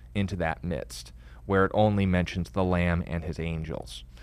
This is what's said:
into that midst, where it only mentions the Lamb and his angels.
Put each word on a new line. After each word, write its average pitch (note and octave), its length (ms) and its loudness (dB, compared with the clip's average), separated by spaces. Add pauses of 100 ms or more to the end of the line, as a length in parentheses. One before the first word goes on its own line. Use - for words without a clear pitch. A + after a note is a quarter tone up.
(140)
into G2+ 220 -2
that D#2+ 260 -2
midst, - 500 -6 (340)
where F#2+ 180 6
it F#2+ 80 2
only G#2 320 4
mentions F2+ 460 2
the F#2+ 140 0
Lamb F2 420 2
and E2 180 -4
his D#2+ 140 -6
angels. D#2+ 640 -6 (180)